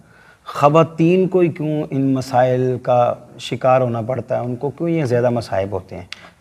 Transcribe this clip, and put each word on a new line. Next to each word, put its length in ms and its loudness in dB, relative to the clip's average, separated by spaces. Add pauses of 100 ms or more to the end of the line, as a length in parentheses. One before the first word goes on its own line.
(480)
ख़वातीन 800 4
को 140 0
ही 80 2
क्यों 400 -4
इन 240 0
मसाइल 680 0
का 500 0 (120)
शिकार 400 2
होना 220 -2
पड़ता 320 -4
है, 80 -2
उनको 260 -6
क्यों 200 -4
ये 160 0
ज़्यादा 260 2
मसाइब 420 -4
होते 220 -10
हैं? 140 -16 (320)